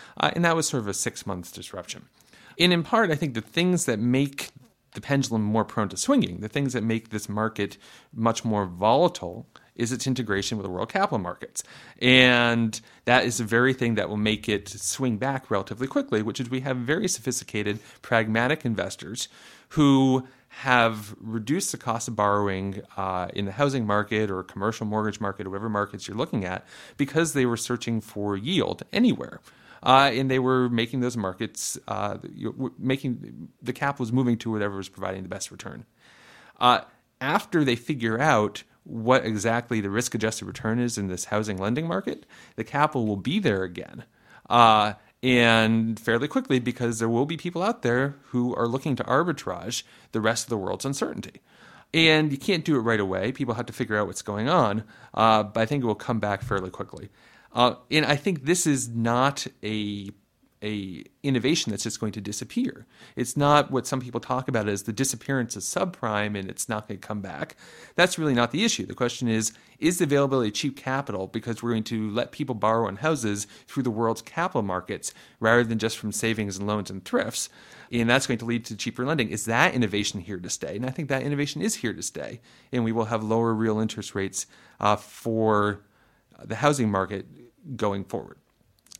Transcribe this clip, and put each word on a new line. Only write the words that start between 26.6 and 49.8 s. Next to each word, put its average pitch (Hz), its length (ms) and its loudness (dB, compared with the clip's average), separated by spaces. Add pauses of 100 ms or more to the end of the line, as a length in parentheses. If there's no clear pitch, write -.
because 147 380 0
they 131 120 4
were 117 100 0
searching 117 440 -2
for 104 360 -4
yield 123 460 -2 (100)
anywhere. 202 460 2 (420)
Uh, 135 320 6
and 135 160 0
they 131 120 4
were 127 280 4
making 120 300 0
those 123 180 -2
markets, 101 720 -6
uh, 101 320 -4 (160)
you, 107 160 -6
w-, 127 300 -6
making, 123 680 -4 (140)
the 123 100 -4
capital 139 300 -2
was 113 100 -2
moving 123 240 4
to 113 140 -6
whatever 104 260 -2
was 95 120 -8
providing 95 340 -6
the 92 60 -12
best 98 240 -10
return. - 340 -14 (720)
Uh, 123 220 6 (400)
after 160 420 2
they 123 140 4
figure 117 420 -2
out 117 460 2 (180)
what 113 420 2
exactly 113 580 0
the 98 80 -2
risk-adjusted 110 560 -2
return 110 320 -2
is 120 180 -2
in 101 120 -4
this 90 180 -6
housing 104 320 -2
lending 123 280 -2
market, 190 380 -4 (320)
the 117 80 -6
capital 139 420 0
will 104 120 0
be 131 200 -2
there 107 240 2
again, 87 400 -10 (460)
uh, 107 460 8 (280)
and 113 760 4
fairly 117 260 2
quickly, 254 320 0
because 117 400 -2
there 113 100 0
will 117 180 2
be 160 100 -6
people 175 260 -6
out 233 200 -2
there 131 340 2 (120)
who 123 280 0
are 117 100 2
looking 131 300 -2
to - 80 -4
arbitrage 120 800 -2 (300)